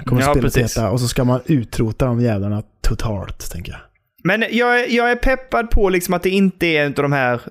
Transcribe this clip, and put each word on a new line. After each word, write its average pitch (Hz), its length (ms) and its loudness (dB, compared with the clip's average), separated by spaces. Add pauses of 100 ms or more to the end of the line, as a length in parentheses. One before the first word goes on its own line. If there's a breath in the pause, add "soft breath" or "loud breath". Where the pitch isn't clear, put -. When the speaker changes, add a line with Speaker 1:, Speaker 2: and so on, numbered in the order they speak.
Speaker 1:
kommer 127 160 2
Speaker 2:
Ja, 139 100 2
Speaker 1:
spelet 131 220 2
Speaker 2:
precis. 117 240 0
Speaker 1:
heta. 113 120 0
Och 123 100 0
så 123 80 -2
ska 127 160 -2
man 123 220 2
utrota 120 600 -2
de 120 160 0
jävlarna 104 420 -2 (180)
totalt, - 720 -4
tänker - 200 -12
jag. - 80 -16 (440)
Speaker 2:
Men 208 280 0
jag 240 280 2
är, 240 60 0 (100)
jag 233 160 2
är 240 40 2
peppad 240 540 -2
på 202 200 4
liksom 185 240 0
att 175 100 -2
det 190 60 2
inte 190 380 2
är 151 180 2
en 143 60 -2
utav 139 120 -2
de 143 80 0
här, 123 400 0